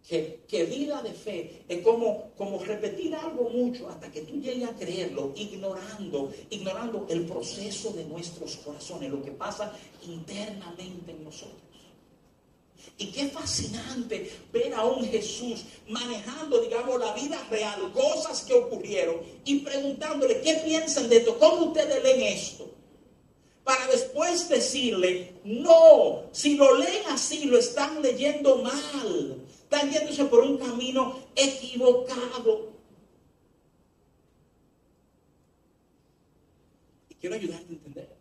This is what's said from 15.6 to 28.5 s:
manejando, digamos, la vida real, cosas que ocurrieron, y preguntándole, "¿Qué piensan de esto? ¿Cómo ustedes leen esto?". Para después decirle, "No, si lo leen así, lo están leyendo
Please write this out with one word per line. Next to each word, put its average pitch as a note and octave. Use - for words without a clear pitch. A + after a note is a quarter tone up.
manejando, A#3+
digamos, A#3+
la A3
vida D4
real, G#3
cosas D#4
que C4
ocurrieron, G#3+
y C#4
preguntándole, C#4
"¿Qué D#4+
piensan D#4+
de A#3
esto? A3+
¿Cómo E4
ustedes -
leen B3+
esto?". -
Para C4
después D#4
decirle, A3
"No, D4+
si C#4+
lo C4+
leen F#4
así, D4
lo A#3+
están D4+
leyendo C4+